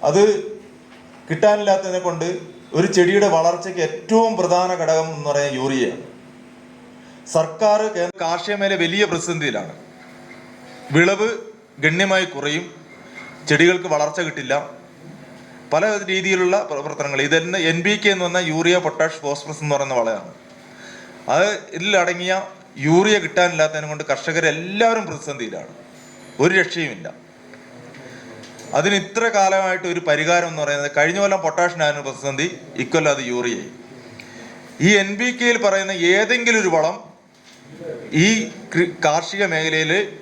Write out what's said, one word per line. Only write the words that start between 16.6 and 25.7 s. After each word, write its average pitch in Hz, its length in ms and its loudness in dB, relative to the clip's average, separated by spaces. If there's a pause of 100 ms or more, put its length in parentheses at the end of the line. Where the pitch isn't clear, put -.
പ്രവർത്തനങ്ങൾ. 143 520 -4
ഇതെന്നെ 165 360 0
എൻ 165 240 0
പി 208 140 2
കെ 214 120 2
എന്ന് 185 160 2
പറഞ്ഞാൽ 175 240 0
യൂറിയ, 165 300 2
പൊട്ടാഷ്, 160 360 -2
ഫോസ്ഫറസ് 147 480 -8
എന്ന് 147 140 0
പറയുന്ന 135 180 -2
വളമാണ്. 107 400 -2 (960)
അത് 190 320 2 (120)
ഇതിലടങ്ങിയ 180 680 0 (340)
യൂറിയ 175 420 4
കിട്ടാനില്ലാത്തതിനെ 156 680 0
കൊണ്ട് 151 160 -6
കർഷകരെല്ലാവരും 170 1000 0
പ്രതിസന്ധിയിലാണ്, 127 640 -10 (720)